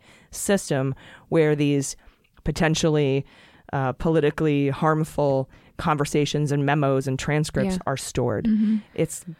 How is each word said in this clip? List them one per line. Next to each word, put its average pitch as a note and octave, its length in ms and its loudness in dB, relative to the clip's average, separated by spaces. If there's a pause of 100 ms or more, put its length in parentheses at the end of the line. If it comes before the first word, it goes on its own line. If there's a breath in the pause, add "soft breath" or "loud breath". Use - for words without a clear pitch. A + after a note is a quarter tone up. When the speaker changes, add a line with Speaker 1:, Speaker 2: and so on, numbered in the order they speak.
(300 soft breath)
Speaker 1:
system C#3 640 -2 (360 loud breath)
where D3+ 260 4
these C#3+ 400 0 (480 soft breath)
potentially, D3+ 800 0 (480 soft breath)
uh, C3+ 200 -2
politically D3 800 2
harmful D3 800 0 (280 soft breath)
conversations D3 760 0
and C#3+ 160 0
memos C#3 400 2
and D#3 120 -2
transcripts D#3+ 580 -2
Speaker 2:
Yeah. F3+ 100 -6
Speaker 1:
are C3+ 100 -2
stored. A#2+ 500 -2
Speaker 3:
Mm-hmm. G#3+ 320 2 (160)
Speaker 1:
It's - 300 -4 (160)